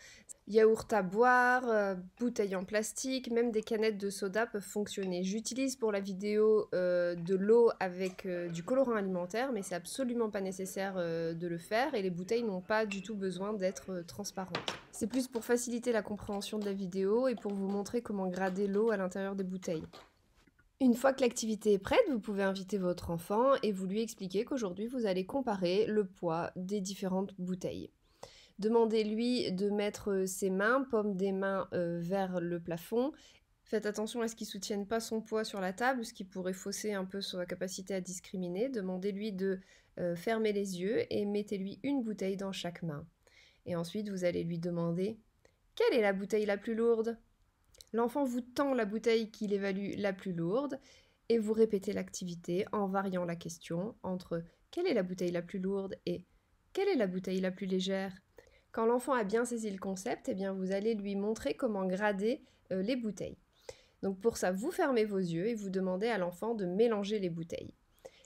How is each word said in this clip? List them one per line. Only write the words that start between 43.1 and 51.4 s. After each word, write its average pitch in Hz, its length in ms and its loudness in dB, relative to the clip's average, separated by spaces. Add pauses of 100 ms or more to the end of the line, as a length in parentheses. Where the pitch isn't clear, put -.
Et 175 80 -4
ensuite, 170 340 -4
vous 185 160 -2
allez 175 200 2
lui 170 160 -4
demander : « 175 580 -2 (560)
Quelle 440 240 4
est 214 40 6
la 202 100 6
bouteille 202 340 0
la 202 100 2
plus 220 200 -4
lourde ? » 226 420 2 (760)
L'enfant 240 300 4
vous 247 180 2
tend 277 320 0
la 240 120 2
bouteille 226 480 2
qu'il 208 200 -4
évalue 196 440 0
la 196 160 0
plus 190 200 -6
lourde 233 460 0 (500)
et 233 100 6
vous 220 160 0